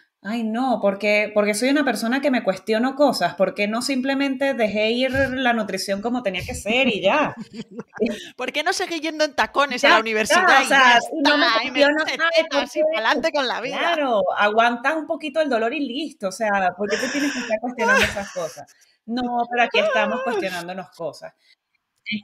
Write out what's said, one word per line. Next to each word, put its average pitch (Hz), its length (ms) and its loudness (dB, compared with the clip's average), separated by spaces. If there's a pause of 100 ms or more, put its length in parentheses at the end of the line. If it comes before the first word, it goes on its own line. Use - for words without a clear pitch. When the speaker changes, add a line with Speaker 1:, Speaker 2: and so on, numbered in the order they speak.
(220)
Speaker 1:
"Ay, 226 220 -4
no, 226 380 -2
porque, 208 520 2
porque 208 200 2
soy 247 160 0
una 285 160 2
persona 240 340 -2
que 285 100 0
me 254 140 0
cuestiono 220 540 0
cosas, 254 380 2
¿por 190 180 2
qué 208 160 -2
no 226 120 -2
simplemente 269 720 -2
dejé 214 380 0
ir 254 220 0
la 254 400 0
nutrición 196 480 -4
como 247 220 -2
tenía 185 220 -4
que - 100 -8
ser 247 340 0
y 196 120 -2
ya?". 208 360 2
Speaker 2:
<laughs> - 960 -8
¿Por 254 160 -8
qué 302 120 -4
no 349 100 0
seguí 339 260 -4
yendo 311 240 -2
en 302 120 -2
tacones 262 480 0
a 277 40 4
Speaker 1:
Ya - 80 6
Speaker 2:
la 220 40 6
Speaker 1:
está, - 20 0
Speaker 2:
universidad 277 600 4
Speaker 1:
o 269 40 0
sea, - 0 -
Speaker 2:
y - 40 -6
ya 254 500 4
Speaker 1:
y - 20 -2
no 294 160 4
me 285 80 4
Speaker 2:
está? 226 180 2
Y 254 80 -6
me 254 80 -2
Speaker 1:
cuestiono, 294 240 4
Speaker 2:
puse 311 100 -2
Speaker 1:
"Ay, 320 300 2
¿por - 60 -4 (100)
Speaker 2:
tetas 247 160 -6
y 311 40 -2
Speaker 1:
qué?". 311 60 4 (100)
Speaker 2:
pa'lante 285 360 0
con 285 160 0
la 196 140 -4
vida. 269 160 -6
Speaker 1:
Claro, 285 440 0 (160)
aguanta 240 600 2
un 302 100 -6
poquito 311 320 -4
el 302 100 0
dolor 233 240 0
y 320 60 -6
listo, 262 480 -6
o 185 60 -4
sea, 196 440 0
¿por 202 120 -4
qué 220 80 0
te 254 120 -4
tienes 285 240 -2
que 254 60 -6
estar 226 220 -4
cuestionando 247 440 2
esas 202 280 -6
cosas? - 420 -10 (300)
No, 233 160 -4 (280)
pero 240 140 2
aquí 233 160 2
estamos 508 440 0
cuestionándonos 185 680 -6
cosas. 160 420 -12 (680)
Speaker 3:
Es 208 200 -6